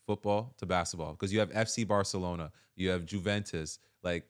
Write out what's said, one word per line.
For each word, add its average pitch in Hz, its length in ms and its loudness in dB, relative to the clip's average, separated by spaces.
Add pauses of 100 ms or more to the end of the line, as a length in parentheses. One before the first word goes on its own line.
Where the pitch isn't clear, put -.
football 104 500 0
to - 80 -6
basketball 85 500 -2
'cause 95 160 -2
you 107 80 4
have 92 140 2
F 110 140 2
C - 160 0
Barcelona, 92 680 0 (240)
you 92 140 0
have 90 160 0
Juventus. 98 720 -2 (240)
Like, 87 280 -2